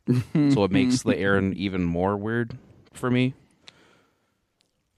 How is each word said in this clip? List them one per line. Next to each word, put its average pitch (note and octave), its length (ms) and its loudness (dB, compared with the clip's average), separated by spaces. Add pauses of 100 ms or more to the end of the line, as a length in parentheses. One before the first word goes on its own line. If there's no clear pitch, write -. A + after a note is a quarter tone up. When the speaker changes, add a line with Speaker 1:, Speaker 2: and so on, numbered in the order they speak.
Speaker 1:
<laughs> C#3+ 460 0
Speaker 2:
So G#2+ 100 4
it F#2 80 0
makes B2+ 320 2
the A2 100 0
Eren G2 400 2
even F#2 300 -2
more F2+ 340 0
weird A2+ 400 -4 (360)
for B2+ 180 -6
me. B2+ 220 0 (1600)